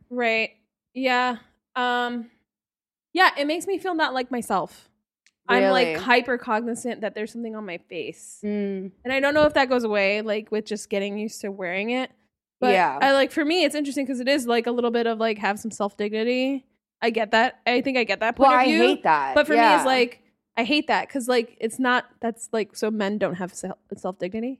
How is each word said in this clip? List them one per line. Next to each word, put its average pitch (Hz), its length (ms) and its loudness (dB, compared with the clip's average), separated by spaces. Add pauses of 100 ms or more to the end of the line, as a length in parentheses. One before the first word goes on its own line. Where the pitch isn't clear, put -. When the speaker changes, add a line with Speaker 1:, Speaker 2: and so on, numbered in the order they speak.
Speaker 1:
Right. 226 420 -2 (440)
Yeah. 247 420 -2 (380)
Um, 247 560 -4 (800)
yeah, 349 240 4
it 285 100 -2
makes 320 200 -2
me 381 120 -2
feel 370 160 -4
not 294 200 0
like 254 160 -4
myself. 208 580 -4 (600)
I'm, 254 220 4
like, 254 160 4
Speaker 2:
Really? 160 120 -4
Speaker 1:
hyper 247 400 0
cognizant 233 640 -4
that 208 140 -6
there's 214 160 -8
something 226 240 -10
on 214 100 -10
my 175 120 -8
face. - 680 -14
Speaker 2:
Mm. 196 480 -4 (140)
Speaker 1:
And 247 80 -4
I 269 60 0
don't 277 160 2
know 302 100 6
if 294 100 2
that 269 140 4
goes 247 140 2
away, 208 400 0
like, 214 280 -4
with 214 140 -4
just - 240 -10
getting 202 300 -2
used 214 220 -8
to 202 100 -8
wearing 196 400 -6
it. 254 200 -4 (480)
But 247 140 4
Speaker 2:
Yeah. 160 280 2
Speaker 1:
I, 277 120 6
like, 269 180 2
for 311 140 -2
me, 339 200 2
it's 277 100 -2
interesting 277 320 -4
'cause 247 120 -6
it 247 80 -4
is, 269 200 0
like, 233 200 0
a 240 40 0
little 240 200 0
bit 233 160 0
of, 220 120 -2
like, 226 180 0
have 202 220 -2
some 226 120 -8
self-dignity. 226 920 -2 (380)
I 240 80 2
get 220 200 -2
that. 226 360 2
I 247 140 2
think 262 180 -2
I 240 40 2
get 196 180 -2
that 226 140 0
point 269 140 6
Speaker 2:
Well, 254 100 6
Speaker 1:
of - 20 6
Speaker 2:
I 262 40 4
Speaker 1:
view. 302 160 4
Speaker 2:
hate - 220 4
that. 160 320 2
Speaker 1:
But 294 120 6
for 302 60 0
me, - 60 6
Speaker 2:
Yeah. 208 180 8
Speaker 1:
it's 269 80 2
like, 254 360 2 (380)
I 233 40 0
hate 294 240 0
that 196 220 0
'cause, 240 200 -6
like, 240 300 0
it's 226 200 -6
not, 247 260 2 (140)
that's, - 320 -6
like, 214 240 -4
so 220 160 -4
men 208 280 -2
don't 175 160 -2
have 180 180 -8
self, - 240 -12 (180)
self-dignity. 208 640 -8